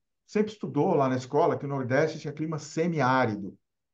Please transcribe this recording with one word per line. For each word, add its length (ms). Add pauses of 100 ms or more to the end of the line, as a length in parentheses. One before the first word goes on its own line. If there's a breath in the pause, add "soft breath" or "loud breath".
(240)
sempre 280
estudou 420
lá 140
na 80
escola 420
que 60
o 40
Nordeste 500
tinha 140
clima 260
semiárido, 1000 (360)